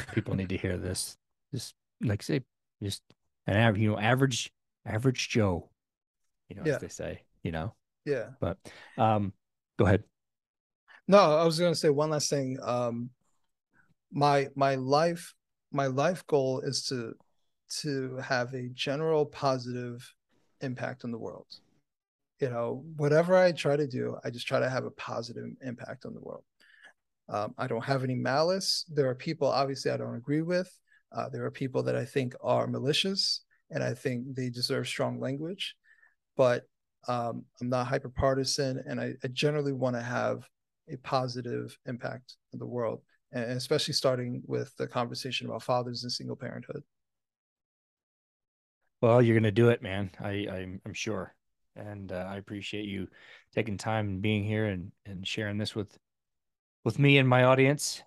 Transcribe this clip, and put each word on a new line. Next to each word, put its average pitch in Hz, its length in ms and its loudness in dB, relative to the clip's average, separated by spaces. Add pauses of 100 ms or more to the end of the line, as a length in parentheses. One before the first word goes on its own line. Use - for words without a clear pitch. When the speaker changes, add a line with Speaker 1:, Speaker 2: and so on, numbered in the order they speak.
(140)
Speaker 1:
people 101 220 -2
need 95 140 -2
to 92 80 -2
hear 95 200 -2
this." 92 400 -6 (160)
Speaker 2:
<laughs> - 200 -20
Speaker 1:
Just, - 220 -10 (260)
like, 104 200 0
say, 151 220 -2 (400)
just 101 180 -6 (460)
an 98 100 2
av-, 113 200 6
you 107 120 4
know, 104 80 0
average, 123 540 2 (340)
average 117 440 0
Joe, 98 420 0 (760)
you - 80 -16
know, 101 80 -14
Speaker 2:
Yeah. 147 120 0
Speaker 1:
as - 60 -6
they 87 60 -10
say, - 360 -10 (180)
you 85 100 -4
know? 80 220 -6 (320)
Speaker 2:
Yeah. 135 340 -4
Speaker 1:
But, - 200 -2 (360)
um, 107 380 2 (460)
go 104 80 6
ahead. 92 160 6 (1040)
Speaker 2:
No, 196 100 10
I 165 280 8
was 160 120 2
gonna 175 160 4
say 160 160 2
one 151 220 4
last 147 180 0
thing. 135 320 -2
Um, 120 480 -2 (1000)
my, 143 440 4
my 139 200 4
life, 151 580 2 (380)
my 139 160 0
life 143 400 0
goal 131 320 2
is 139 300 -4
to, 120 260 -6 (680)
to 131 360 -4
have 127 360 -2
a 123 160 -6
general 147 560 0
positive 123 880 -4 (480)
impact 123 420 -6
on 120 80 -6
the 117 60 -6
world. 92 300 -12 (960)
You 135 80 0
know, 120 340 -4 (140)
whatever 156 400 6
I 180 160 8
try 147 240 0
to 147 100 2
do, 123 380 -4
I 131 40 -6
just 120 160 -10
try 131 140 0
to 127 100 2
have 127 140 -2
a 120 80 -8
positive 117 600 -10 (100)
impact 127 440 -10
on - 80 -12
the - 60 -14
world. - 240 -14 (840)
Um, 107 280 -4
I 127 80 -4
don't 120 200 -4
have 135 180 0
any 127 120 -2
malice. 156 680 0 (100)
There 143 160 2
are 123 60 -2
people, 151 320 -2
obviously, 135 420 0
I 127 80 -2
don't 120 180 -8
agree 143 260 -2
with. 180 280 -2 (460)
Uh, 120 140 -4
there 123 160 -6
are 123 60 -6
people 131 320 -2
that 127 120 0
I 123 80 -2
think 123 380 -2
are 120 260 2
malicious, 147 800 0 (260)
and 139 100 -4
I 127 120 -2
think 127 420 -6
they 127 140 -4
deserve 123 360 -2
strong 123 360 -4
language. 143 560 -6 (580)
But, 123 280 4 (440)
um, 120 380 -4 (160)
I'm 123 80 -4
not 127 180 0
hyperpartisan, 135 1000 0
and 131 140 -6
I, 123 240 -6
I 135 60 -4
generally 147 420 0
wanna 123 300 -2
have 120 420 -2 (460)
a 143 80 -10
positive 123 880 -4
impact 127 500 -10 (180)
on 131 60 -10
the 123 80 -10
world, 117 340 -4 (300)
and 120 200 -4
especially 143 420 0
starting 127 520 0
with 123 300 -6
the 131 120 -4
conversation 123 600 -4
about 113 160 -8
fathers 123 400 -2
and 123 80 -8
single 127 240 -6
parenthood. 123 480 -10 (2250)
Speaker 1:
Well, 120 200 8
you're 113 160 6
gonna 110 140 4
do 117 180 6
it, 117 120 4
man. 98 380 -4
I, 101 320 -4
I'm, 92 340 -10
I'm 98 80 -10
sure. 98 400 -6 (440)
And, 104 360 -12
uh, 92 160 -6
I 98 80 -10
appreciate 104 480 -8
you 95 240 -6 (440)
taking 104 240 -2
time 110 300 0
and 95 140 -2
being 107 240 2
here 107 220 0
and, 92 260 -6 (120)
and 98 220 -10
sharing 104 300 -4
this 104 180 -4
with, 101 220 -6 (880)
with 120 140 0
me 143 180 10
and 131 100 6
my 127 160 8
audience. 135 640 4